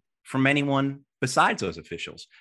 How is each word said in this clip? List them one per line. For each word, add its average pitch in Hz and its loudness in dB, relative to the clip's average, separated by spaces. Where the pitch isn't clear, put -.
from 135 0
anyone 139 0
besides 170 2
those 85 -4
officials. - -12